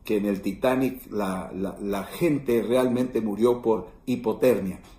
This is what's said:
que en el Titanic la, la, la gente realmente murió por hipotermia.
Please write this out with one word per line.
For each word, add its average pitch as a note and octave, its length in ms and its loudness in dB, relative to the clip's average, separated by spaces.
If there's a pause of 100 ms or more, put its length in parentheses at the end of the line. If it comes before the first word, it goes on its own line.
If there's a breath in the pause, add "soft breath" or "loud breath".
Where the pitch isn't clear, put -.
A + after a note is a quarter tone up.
que G#2+ 140 0
en G2+ 80 0
el G2 160 0
Titanic B2+ 720 0
la, G2 420 -4
la, F#2+ 280 -6
la G2 220 -2
gente C3+ 580 0
realmente B2 580 2
murió A2 420 2
por A2 260 0 (180)
hipotermia. A2 760 0 (200 loud breath)